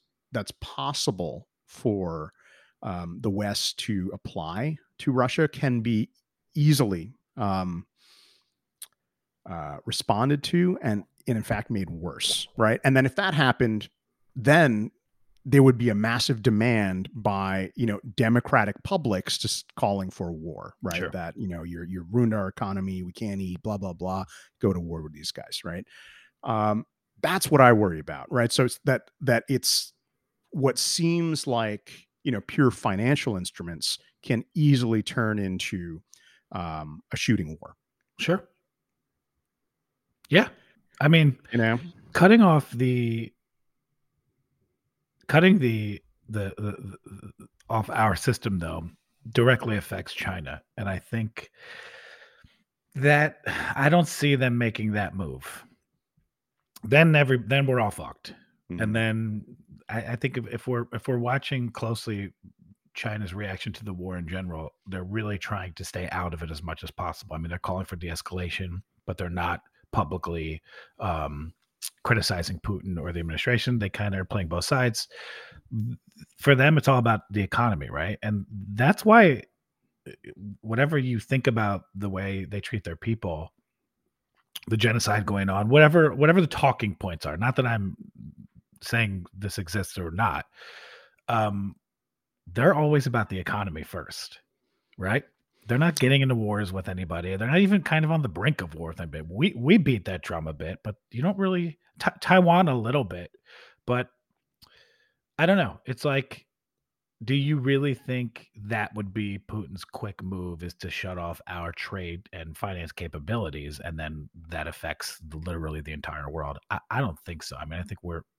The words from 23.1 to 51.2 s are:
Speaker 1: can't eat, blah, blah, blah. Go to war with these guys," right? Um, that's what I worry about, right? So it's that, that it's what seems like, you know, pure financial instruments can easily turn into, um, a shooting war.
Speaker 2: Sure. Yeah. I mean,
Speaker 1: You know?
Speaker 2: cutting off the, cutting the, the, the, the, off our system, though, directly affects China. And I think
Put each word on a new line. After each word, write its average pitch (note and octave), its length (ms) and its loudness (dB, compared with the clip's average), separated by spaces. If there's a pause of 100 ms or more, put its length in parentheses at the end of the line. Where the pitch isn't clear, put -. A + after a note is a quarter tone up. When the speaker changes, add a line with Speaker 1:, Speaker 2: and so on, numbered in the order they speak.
Speaker 1:
can't G2+ 280 -6
eat, F2+ 220 -6
blah, G#2 160 -4
blah, F#2 160 -8
blah. F#2 300 -6 (360)
Go G2+ 120 4
to F2 80 -4
war E2 220 -8
with D2+ 100 -14
these D2 180 -12
guys," - 340 -10
right? E2+ 220 -8 (560)
Um, G#2+ 420 0 (380)
that's F3+ 280 0
what C#3+ 100 8
I B2 120 12
worry G2 260 4
about, D2 320 -10
right? A#2+ 220 2
So C3+ 120 4
it's - 200 -2
that, C3 260 0 (120)
that A#2+ 260 2
it's - 440 0 (580)
what C3 280 0
seems E3+ 680 0
like, A2+ 600 -4 (180)
you C#3 80 0
know, G#2 100 -2
pure C3+ 280 4
financial A2 680 0
instruments E2+ 600 -8 (240)
can A#2+ 220 -2 (100)
easily B2 480 4
turn G#2+ 360 -2
into, F2+ 640 -6 (500)
um, D#2 500 -10 (100)
a C#3 40 -4
shooting E2+ 440 -2
war. - 140 -20 (440)
Speaker 2:
Sure. - 300 -2 (1800)
Yeah. E3+ 200 6 (520)
I D3 80 6
mean, D#3 300 6 (140)
Speaker 1:
You A#2+ 60 2
know? A#2 220 2 (320)
Speaker 2:
cutting G#3+ 280 8
off D#3+ 320 6
the, A#2+ 600 0 (1900)
cutting F3+ 320 6
the, A2 440 0 (260)
the, G2+ 280 -6
the, G2+ 480 -8
the, - 440 -20 (200)
off A2+ 220 -2
our A2 260 2
system, G#2+ 420 -2
though, E2 300 -8 (420)
directly A#2+ 460 4
affects F#2+ 380 -8
China. E2 480 -8 (140)
And G2 120 -6
I F#2 100 -4
think - 520 -8 (1400)